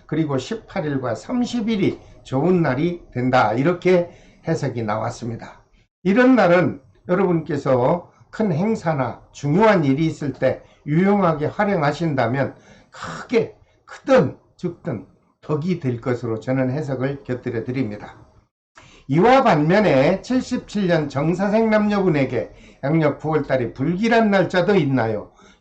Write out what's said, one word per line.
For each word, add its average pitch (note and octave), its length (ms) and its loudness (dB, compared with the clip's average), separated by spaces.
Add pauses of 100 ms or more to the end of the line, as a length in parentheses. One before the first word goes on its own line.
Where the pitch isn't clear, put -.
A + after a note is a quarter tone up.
그리고 D3+ 320 -2
십팔 F#3+ 480 -8
일과 B2+ 300 -4
삼십 A#3+ 540 -4
일이 F#3+ 300 0 (220)
좋은 E3+ 400 0
날이 D#3 500 -2
된다, B2 420 2
이렇게 F3 580 2 (360)
해석이 C3 360 -4
나왔습니다. A2+ 800 -6 (400)
이런 B3+ 320 4
날은 F3 460 2 (280)
여러분께서 D#3+ 1040 0 (180)
큰 G#3+ 220 -2
행사나 D#3+ 800 -2
중요한 F#3 520 2
일이 C#3 220 2
있을 D3+ 280 -4
때 C3 280 -2 (240)
유용하게 E3 600 2
활용하신다면 D3 1080 -2 (380)
크게, - 680 -4 (280)
크든 - 520 0 (180)
적든 E3 520 -8 (340)
덕이 E3 380 -2
될 A#2+ 200 -4
것으로 A#2 400 -4
저는 B2+ 300 -2
해석을 C3+ 540 -6
곁들여 A#2+ 400 -6
드립니다. A#2 540 -8 (880)
이와 A3+ 360 6
반면에 E3+ 800 4
칠십칠 A#3+ 640 -4
년 D#3 220 0
정사생 G3 640 0
남녀분에게 F#3 840 0 (300)
양력 D3+ 360 0
구월 D3+ 240 -2
달에 B2 300 -2
불길한 G#3+ 560 0
날짜도 F#3+ 460 2
있나요? A#2+ 560 0 (300)